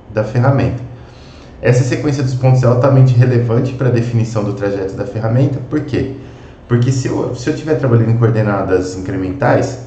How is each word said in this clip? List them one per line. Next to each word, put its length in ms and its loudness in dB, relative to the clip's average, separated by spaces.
da 120 -2
ferramenta. 580 0
Essa 220 4
sequência 400 -2
dos 100 -2
pontos 300 2
é 40 2
altamente 460 4
relevante 600 2
pra 160 -2
definição 540 0
do 100 -4
trajeto 420 -4
da 100 -6
ferramenta. 540 0
Por 120 -2
quê? 340 -4
Porque 240 2
se 160 -2
eu, 280 -2
se 140 -6
eu 60 -2
tiver 200 -2
trabalhando 360 2
em 60 2
coordenadas 800 0
incrementais 920 -2